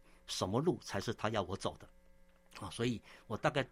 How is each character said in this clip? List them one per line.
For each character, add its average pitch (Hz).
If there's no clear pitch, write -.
什 -
么 107
路 151
才 -
是 107
他 -
要 107
我 92
走 -
的。 -
啊， 95
所 117
以 117
我 110
大 151
概 139